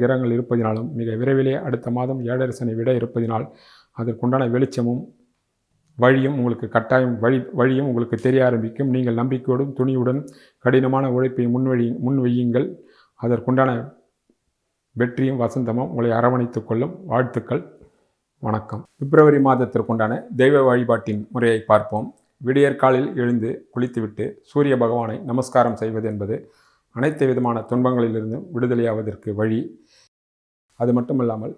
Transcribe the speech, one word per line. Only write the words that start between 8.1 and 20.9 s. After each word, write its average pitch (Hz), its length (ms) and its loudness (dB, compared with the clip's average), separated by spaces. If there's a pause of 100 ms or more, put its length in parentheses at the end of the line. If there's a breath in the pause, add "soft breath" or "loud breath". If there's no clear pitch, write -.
தெரிய 131 220 4
ஆரம்பிக்கும். 117 480 0
நீங்கள் 123 260 0
நம்பிக்கையோடும் 131 580 -2
துணிவுடன் 127 420 0 (440 loud breath)
கடினமான 131 400 2 (120)
உழைப்பை 127 380 0
முன்வழி-, 123 400 0 (120)
முன்வையுங்கள். 123 600 0 (540 soft breath)
அதற்குண்டான 127 500 2 (1300)
வெற்றியும் 127 420 0
வசந்தமும் 120 500 -2
உங்களை 120 260 0
அரவணைத்துக் 120 500 0
கொள்ளும். 92 240 -2 (200)
வாழ்த்துக்கள். 123 500 -2 (840)
வணக்கம். 110 360 -6 (180)
பிப்ரவரி 147 460 6
மாதத்திற்குண்டான 117 640 0 (280)
தெய்வ 139 280 6
வழிபாட்டின் 113 540 0 (100)